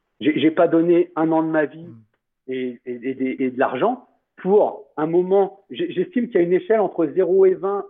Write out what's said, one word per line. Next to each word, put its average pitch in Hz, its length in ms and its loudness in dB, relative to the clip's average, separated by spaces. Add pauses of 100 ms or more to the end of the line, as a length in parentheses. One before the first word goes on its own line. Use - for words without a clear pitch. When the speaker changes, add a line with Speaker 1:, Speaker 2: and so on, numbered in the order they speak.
(200)
Speaker 1:
J'ai, 147 200 0
j'ai 151 120 2
pas 170 160 2
donné 170 480 2
un 160 160 0
an 160 100 2
de 160 80 -2
ma 156 160 0
vie 156 220 -12
Speaker 2:
Hmm. 113 160 -20 (460)
Speaker 1:
et, 127 360 -8
et, 123 80 -8
et, 123 160 -8
et, 131 360 -4
et 127 40 0
de 123 80 -10
l'argent 135 500 -2 (280)
pour 185 500 0 (120)
un 151 100 -2
moment. 185 640 0
J'ai, 147 200 -6
j'estime 214 360 -2
qu'il - 80 -2
y 175 80 4
a - 20 -2
une 175 80 0
échelle 214 280 2
entre 170 260 -2
zéro 185 380 2
et 185 100 4
vingt 196 340 -6